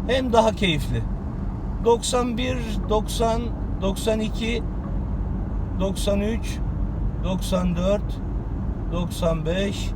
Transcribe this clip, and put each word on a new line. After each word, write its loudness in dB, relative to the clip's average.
hem 2
daha 6
keyifli. 0
Doksan 2
bir, 0
doksan, 2
doksan 2
iki, 0
doksan 2
üç, -2
doksan 0
dört, 0
doksan 0
beş. 0